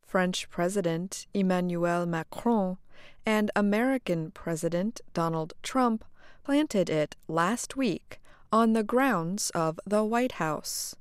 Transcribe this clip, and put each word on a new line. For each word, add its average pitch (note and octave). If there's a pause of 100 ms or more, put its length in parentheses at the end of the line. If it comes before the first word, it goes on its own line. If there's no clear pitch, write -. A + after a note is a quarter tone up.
French F#3
President F3+
Emmanuel F3
Macron F#3 (480)
and G#3+
American G#3
President E3+ (100)
Donald E3 (100)
Trump A#3+ (400)
planted C#4+
it D3+ (140)
last E3+
week - (300)
on A3+
the A3
grounds G#3
of D#3+
the G#3
White A#3
House. -